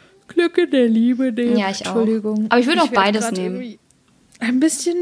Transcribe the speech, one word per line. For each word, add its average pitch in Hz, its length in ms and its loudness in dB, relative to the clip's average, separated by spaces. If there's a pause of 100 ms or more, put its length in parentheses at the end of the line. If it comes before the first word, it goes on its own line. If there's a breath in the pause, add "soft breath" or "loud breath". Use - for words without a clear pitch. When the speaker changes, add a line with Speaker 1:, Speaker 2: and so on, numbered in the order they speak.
(280 loud breath)
Speaker 1:
Glück 339 300 0
in 330 140 0
der 254 160 4
Liebe 240 460 2
nehmen. 240 240 0
Speaker 2:
Ja, 196 120 0
ich 196 180 -8
auch. 185 100 -4
Speaker 1:
Entschuldigung. 214 520 0
Speaker 2:
Aber 240 100 4
ich 240 80 2
würde 330 120 2
Speaker 1:
Ich 330 40 4
Speaker 2:
auch 294 80 0
Speaker 1:
werd 202 120 2
Speaker 2:
beides 214 220 0
Speaker 1:
grad 226 80 -4
Speaker 2:
nehmen. 185 220 -6
Speaker 1:
irgendwie 247 240 -12 (600)
ein 247 200 -2
bisschen 330 420 0